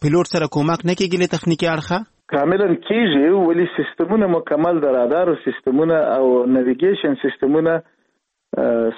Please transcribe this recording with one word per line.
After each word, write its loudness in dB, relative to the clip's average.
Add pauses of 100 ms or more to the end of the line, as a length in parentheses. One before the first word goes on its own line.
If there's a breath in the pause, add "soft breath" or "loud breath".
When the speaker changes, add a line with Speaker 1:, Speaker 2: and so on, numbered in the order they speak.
Speaker 1:
پیلوټ 2
سره -2
کومک -2
نه 0
کیږي -2
له 2
تخنیکي -2
اړخه؟ -4 (280)
Speaker 2:
کاملاً 0
کیږي، 2
ولی 2
سیستمونه -2
مکمل 0
د -2
رادارو 2
سیستمونه 0
او 2
نیویګیشن 0
سیستمونه، 0 (760)
اه، 0